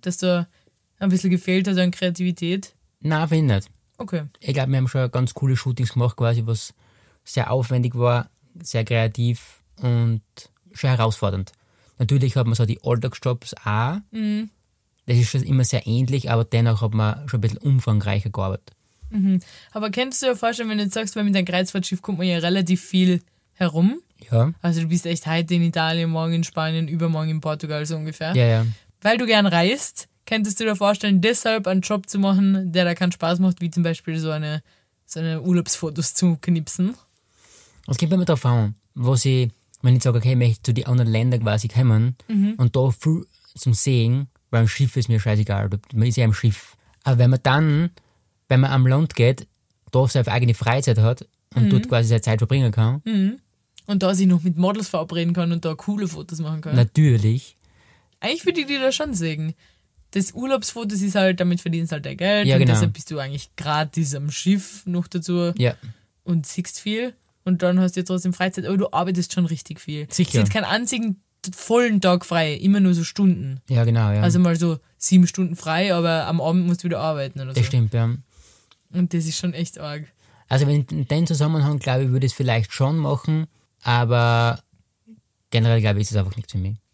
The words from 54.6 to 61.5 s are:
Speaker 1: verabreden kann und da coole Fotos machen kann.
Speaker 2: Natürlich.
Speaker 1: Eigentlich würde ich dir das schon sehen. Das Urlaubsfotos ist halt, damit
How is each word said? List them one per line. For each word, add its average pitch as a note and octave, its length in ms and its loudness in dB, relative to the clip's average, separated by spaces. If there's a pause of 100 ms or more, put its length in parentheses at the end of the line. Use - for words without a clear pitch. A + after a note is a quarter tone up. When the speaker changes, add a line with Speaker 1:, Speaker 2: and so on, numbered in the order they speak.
Speaker 1:
verabreden E3+ 460 -4
kann E3+ 180 0
und E3+ 140 -4
da D#3 80 -4
coole G3+ 340 -6
Fotos D#3 300 -12
machen D#3 240 -6
kann. D3+ 120 -4
Speaker 2:
Natürlich. A#2+ 840 2 (600)
Speaker 1:
Eigentlich C#4 260 -2
würde F4 160 4
ich C4+ 40 -4
dir C#4 140 -2
das C4 140 2
schon D4+ 180 -2
sehen. D#3+ 400 -2 (600)
Das G3 200 2
Urlaubsfotos A#3 720 -2
ist G3 140 -2
halt, F#3+ 240 2
damit F3 200 0